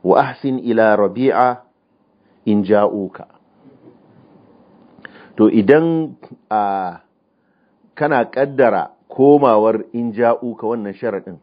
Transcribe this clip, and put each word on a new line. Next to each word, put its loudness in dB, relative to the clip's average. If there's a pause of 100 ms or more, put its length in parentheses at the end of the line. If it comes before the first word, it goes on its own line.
wa 2
ahsin -6
ila 2
rabi'a 0 (840)
in 0
ja'uka. -2 (2000)
To 4
idan, 2 (340)
a, -4 (920)
kana 0
kaddara -2 (180)
komawar 4
in -6
ja'uka -2
wannan -6
sharadin -8